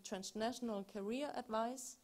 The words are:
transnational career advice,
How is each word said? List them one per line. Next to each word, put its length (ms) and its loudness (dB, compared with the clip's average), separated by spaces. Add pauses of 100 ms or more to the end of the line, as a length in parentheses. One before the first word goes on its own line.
transnational 800 0
career 520 0
advice, 680 0